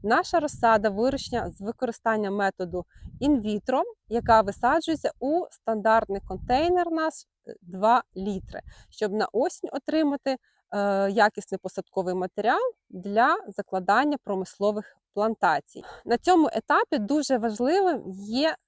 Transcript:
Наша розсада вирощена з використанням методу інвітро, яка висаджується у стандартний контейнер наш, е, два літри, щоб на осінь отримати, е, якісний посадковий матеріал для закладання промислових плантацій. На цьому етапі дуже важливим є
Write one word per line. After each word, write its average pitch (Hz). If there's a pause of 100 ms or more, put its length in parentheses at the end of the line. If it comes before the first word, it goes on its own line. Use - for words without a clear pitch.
Наша 320
розсада 226
вирощена 226
з -
використанням 214
методу 185 (340)
інвітро, 254 (260)
яка 226
висаджується 269
у 311
стандартний 220
контейнер 330
наш, 320 (340)
е, -
два 196 (140)
літри, 190 (280)
щоб 202
на 214
осінь 320
отримати, 285 (340)
е, 202
якісний 202
посадковий 190
матеріал 233 (180)
для 208 (100)
закладання 208
промислових 202 (160)
плантацій. 202 (220)
На 233
цьому 339
етапі 311
дуже 269
важливим 247 (120)
є 220 (120)